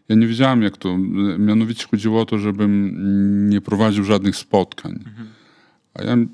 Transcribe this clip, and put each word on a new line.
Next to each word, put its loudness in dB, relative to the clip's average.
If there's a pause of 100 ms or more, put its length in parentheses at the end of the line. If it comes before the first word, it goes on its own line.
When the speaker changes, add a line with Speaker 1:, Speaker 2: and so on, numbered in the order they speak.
Speaker 1:
ja 2
nie 4
wiedziałem, 2
jak -2
to, -4 (400)
mianowicie 0
chodziło 0
o 2
to, -4
żebym 0
nie 2
prowadził 0
żadnych 0
spotkań. -4 (140)
Speaker 2:
Mhm. -18 (680)
Speaker 1:
A -12
ja 0 (180)